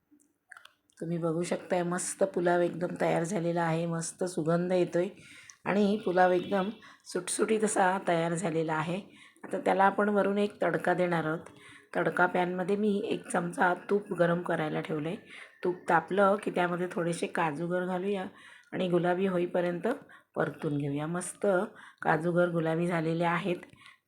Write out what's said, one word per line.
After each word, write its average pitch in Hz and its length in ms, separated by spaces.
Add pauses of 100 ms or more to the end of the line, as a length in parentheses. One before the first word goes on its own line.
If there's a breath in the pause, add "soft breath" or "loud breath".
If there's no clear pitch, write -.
(1000)
तुम्ही 170 180
बघू 165 260
शकताय 180 400
मस्त 180 400
पुलाव 175 380
एकदम 170 400
तयार 165 220
झालेला 170 380
आहे, 165 240
मस्त 165 380
सुगंध 175 480
येतोय 175 360 (580 loud breath)
आणि 202 400
पुलाव 180 260
एकदम 185 380 (360 loud breath)
सुटसुटीत 208 580
असा 196 340 (100)
तयार 170 260
झालेला 165 400
आहे. 170 280 (420 loud breath)
आता - 160
त्याला 190 240
आपण 196 260
वरून 202 280
एक 208 240
तडका 170 320
देणार 170 320
आहोत. 160 240 (460 loud breath)
तडका 175 300
पॅनमध्ये 180 500
मी 202 300
एक 180 220
चमचा 175 460 (160)
तूप 202 240
गरम 170 280
करायला 160 400
ठेवलंय. 160 340 (480 loud breath)
तूप 180 120 (140)
तापलं 190 540
की 190 80
त्यामध्ये 175 400
थोडेसे 170 360
काजूगर 170 580
घालूया 185 400 (480 loud breath)
आणि 180 160
गुलाबी 175 380
होईपर्यंत 175 600 (480 loud breath)
परतून 156 420
घेऊया. 143 300
मस्त 180 400 (540 loud breath)
काजूगर 170 480
गुलाबी 165 380
झालेले 165 380
आहेत, 175 360 (460 loud breath)